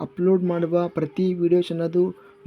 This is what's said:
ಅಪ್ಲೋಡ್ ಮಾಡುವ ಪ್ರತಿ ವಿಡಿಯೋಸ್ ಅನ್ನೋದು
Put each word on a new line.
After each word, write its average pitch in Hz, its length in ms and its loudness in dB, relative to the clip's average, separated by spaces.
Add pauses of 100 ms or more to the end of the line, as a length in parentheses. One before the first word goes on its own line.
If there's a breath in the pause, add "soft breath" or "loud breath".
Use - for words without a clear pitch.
ಅಪ್ಲೋಡ್ 185 440 2
ಮಾಡುವ 170 320 0 (140)
ಪ್ರತಿ 160 300 -2 (160)
ವಿಡಿಯೋಸ್ 175 320 2
ಅನ್ನೋದು 170 300 0 (420 soft breath)